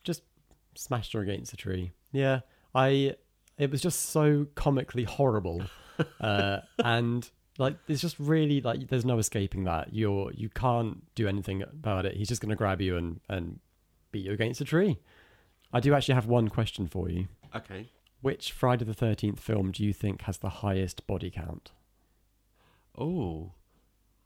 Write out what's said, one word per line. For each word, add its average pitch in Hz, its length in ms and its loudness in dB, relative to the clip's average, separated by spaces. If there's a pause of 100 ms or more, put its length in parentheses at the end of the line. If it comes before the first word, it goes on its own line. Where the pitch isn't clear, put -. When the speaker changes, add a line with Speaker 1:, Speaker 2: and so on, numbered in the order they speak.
Speaker 1:
just - 200 -6 (520)
smashed - 380 -6
her 110 80 -2
against 101 300 -6
the 107 60 -14
tree. 92 340 -6 (200)
Yeah. 135 300 2 (340)
I, 135 400 4 (420)
it 139 140 2
was 135 100 -2
just - 280 -2
so 151 460 4
comically 131 480 0
horrible. 95 640 0
Speaker 2:
<laughs> - 40 -12 (500)
Speaker 1:
Uh, 101 380 2 (260)
and, 117 420 2 (300)
like, 135 180 0 (120)
there's 147 140 0
just 165 180 -6
really, 147 420 4
like, 123 260 -2
there's 123 160 2
no 120 140 2
escaping 98 460 0
that. 82 320 -2
You're, 101 360 0
you 110 160 -6
can't 117 540 0 (140)
do 110 120 0
anything 98 360 -2
about 104 420 -2
it. 98 100 -2
He's 101 120 -2
just 120 120 -4
gonna 107 160 -2
grab 95 260 0
you 90 160 0
and, 85 300 -4
and 92 320 -6 (520)
beat 101 140 -6
you 95 60 -6
against 113 300 -2
a - 20 -2
tree. 160 360 2 (720)
I 123 60 2
do 143 160 6
actually 135 180 4
have 120 140 4
one 117 220 4
question 107 380 -2
for 87 220 -4
you. 90 200 -2 (260)
Speaker 2:
Okay. 107 340 -12 (320)
Speaker 1:
Which - 300 -4
Friday 123 340 2
the 107 80 -4
thirteenth 104 460 0
film 98 320 0
do 104 120 -4
you 104 80 2
think 98 300 -4
has 95 160 -6
the 101 120 -6 (120)
highest 95 460 -2
body 90 240 -4
count? 82 400 -10 (1300)
Speaker 2:
Oh. 92 560 -6 (720)